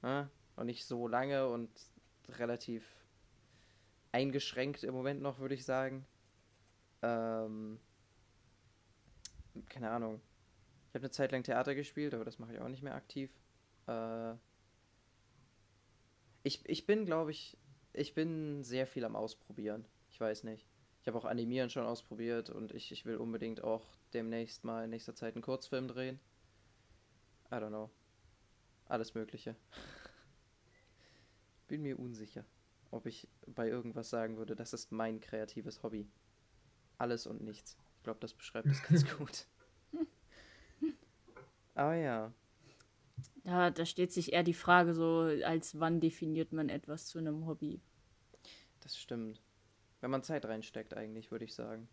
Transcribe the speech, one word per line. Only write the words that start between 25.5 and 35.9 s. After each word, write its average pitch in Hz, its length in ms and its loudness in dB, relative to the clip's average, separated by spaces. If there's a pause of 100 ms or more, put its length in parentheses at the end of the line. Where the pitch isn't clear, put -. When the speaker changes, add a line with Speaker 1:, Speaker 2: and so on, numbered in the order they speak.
Speaker 1:
drehen. 127 320 -2 (1300)
I 127 40 -4
don't 107 140 -4
know. 107 200 -6 (1000)
Alles 113 260 0
Mögliche. 113 400 -6 (160)
<laughs> - 2000 -20
Bin 151 140 -2
mir 135 140 -2
unsicher, 113 460 -8 (480)
ob - 140 -4
ich - 220 -8 (200)
bei 113 220 0
irgendwas 117 400 -2
sagen 113 280 0
würde, 110 180 -2
„Das 117 180 -6
ist - 180 -6
mein 113 300 0
kreatives 110 600 -6
Hobby.“ 107 260 -4 (880)